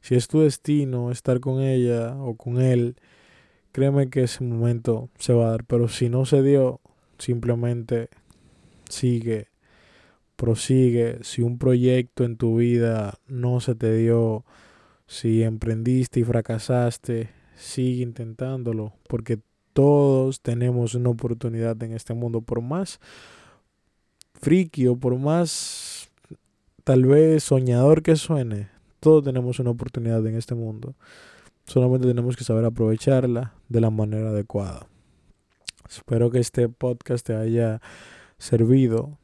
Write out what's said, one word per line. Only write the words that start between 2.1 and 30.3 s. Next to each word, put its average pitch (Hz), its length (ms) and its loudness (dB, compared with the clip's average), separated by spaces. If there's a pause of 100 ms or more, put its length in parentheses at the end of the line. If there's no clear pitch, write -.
o 131 200 -8
con 120 260 -4
él, 123 340 2 (760)
créeme 139 380 0
que 131 140 0
ese 123 200 -4
momento 117 760 -2
se - 160 0
va 117 140 4
a 113 40 0
dar, 113 140 -4
pero 117 220 0
si 120 220 -2
no 127 160 0
se 135 180 4
dio, 135 360 2 (380)
simplemente 120 920 -4 (800)
sigue, 117 580 -2 (880)
prosigue. 117 880 2
Si - 180 -6
un 120 160 0
proyecto 127 680 2
en 117 140 -4
tu 113 200 0
vida 117 680 0
no 123 340 -2
se 120 140 -2
te 110 200 0
dio, 113 500 2 (600)
si 113 360 0
emprendiste 113 760 -2
y 117 40 2
fracasaste, 117 1080 -2 (240)
sigue 127 480 -4
intentándolo, 117 920 -8 (140)
porque 113 320 -4 (340)
todos 139 680 4
tenemos 120 540 -2
una 123 140 0
oportunidad 117 720 -4
en 113 100 -10
este 113 200 -10
mundo, 117 280 -4
por 117 200 -6
más 160 380 -6 (1400)
friki 156 460 0
o 123 100 2
por 123 200 -2
más - 960 -4 (720)
tal 131 220 4
vez 151 380 6
soñador 131 580 4
que 160 140 4
suene, 117 540 -4 (300)
todos 156 240 6
tenemos 127 360 -4
una 120 100 0
oportunidad 117 560 -4
en 110 100 -4